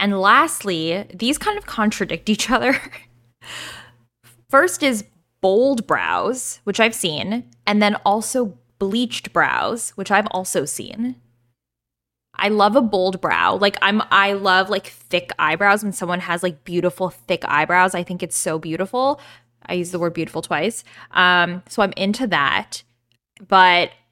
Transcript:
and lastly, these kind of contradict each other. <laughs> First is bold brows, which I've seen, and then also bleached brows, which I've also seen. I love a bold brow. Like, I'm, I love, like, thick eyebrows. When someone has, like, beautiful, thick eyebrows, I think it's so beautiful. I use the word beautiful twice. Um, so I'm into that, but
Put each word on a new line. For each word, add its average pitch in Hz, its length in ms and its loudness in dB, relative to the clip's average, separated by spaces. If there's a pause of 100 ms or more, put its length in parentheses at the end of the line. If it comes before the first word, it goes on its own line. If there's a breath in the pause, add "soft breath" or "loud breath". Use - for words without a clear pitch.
and 202 180 0
lastly, 196 920 2
these 233 240 -2
kind 415 220 -4
of - 80 -12
contradict 208 640 -2
each 214 200 0
other. 247 320 0
<laughs> - 80 -18 (1600 loud breath)
First 320 340 2
is 240 220 0 (380)
bold 226 440 2
brows, 101 760 -2
which 202 160 -4
I've 226 140 4
seen, 190 500 -6 (220)
and 208 160 2
then 208 120 2 (120)
also 214 500 -2 (220)
bleached 214 540 -4
brows, 139 580 0
which 196 200 -10
I've 208 200 4
also 185 340 -2
seen. - 520 -8 (1160)
I 196 140 -2
love 208 260 4
a 277 80 6
bold 190 380 0
brow. 87 360 2
Like, 202 260 2
I'm, 208 280 2
I 196 220 4
love, 196 380 2
like, 196 160 -4
thick - 520 -6
eyebrows. 202 440 2
When 202 100 -6
someone 180 280 -4
has, 175 220 -4
like, 180 220 -4
beautiful, 175 460 -2
thick - 360 -4
eyebrows, 175 480 2
I 175 80 -4
think 180 200 -8
it's 165 140 -6
so 160 220 -4
beautiful. 196 600 -2 (460 loud breath)
I - 80 -6
use 175 160 -4
the 180 80 -6
word 170 160 -2
beautiful 165 280 -6
twice. 160 420 -4 (280 loud breath)
Um, 180 560 2
so - 140 -2
I'm 196 160 0
into 208 300 -2
that, 139 540 0 (640)
but 180 440 6 (220)